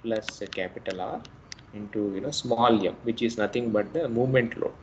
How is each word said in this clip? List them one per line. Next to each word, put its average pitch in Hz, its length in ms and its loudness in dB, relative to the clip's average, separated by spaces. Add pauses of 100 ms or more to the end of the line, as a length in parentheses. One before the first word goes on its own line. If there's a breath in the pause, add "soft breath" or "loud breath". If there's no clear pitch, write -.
plus, 110 400 -4
uh, 101 40 -6
capital 92 540 -6
R 131 200 -4 (540)
into, 104 400 -2
you 98 60 -4
know, 127 100 -4
small 117 560 4
m, 87 160 0
which 113 200 0
is 117 140 2
nothing 113 340 0
but 104 220 2
the 160 160 0
moment 120 480 2
load. - 160 -2 (100)